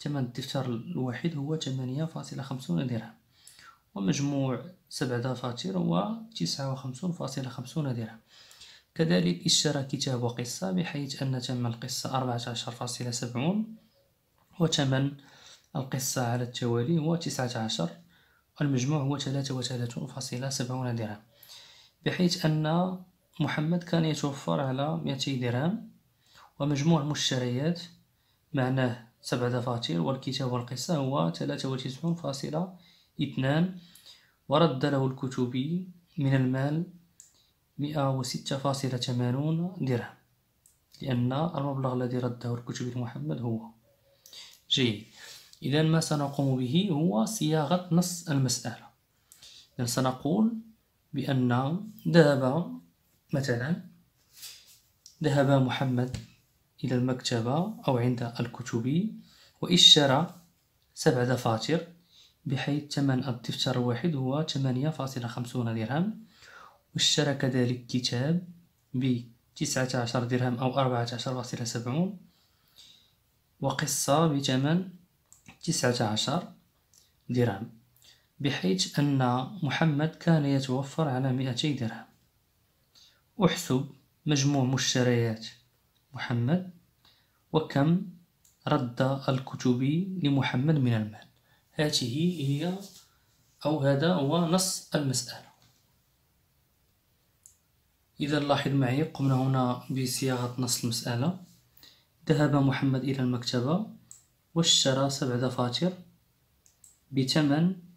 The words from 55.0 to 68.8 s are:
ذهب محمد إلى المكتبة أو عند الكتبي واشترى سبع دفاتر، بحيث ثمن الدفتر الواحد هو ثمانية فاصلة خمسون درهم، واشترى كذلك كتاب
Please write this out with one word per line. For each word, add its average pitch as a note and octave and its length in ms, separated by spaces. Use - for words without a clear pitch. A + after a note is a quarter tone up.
ذهب C#3 380
محمد B2+ 540
إلى B2 100
المكتبة B2+ 800
أو B2+ 100
عند A#2+ 420
الكتبي B2+ 760
واشترى D#3 720
سبع B2 300
دفاتر، B2 560
بحيث C#3+ 480
ثمن C3+ 320
الدفتر B2+ 520
الواحد B2 380
هو C3+ 280
ثمانية C3+ 480
فاصلة C3 380
خمسون A#2 460
درهم، C#3+ 500
واشترى D3 400
كذلك B2+ 520
كتاب C3 600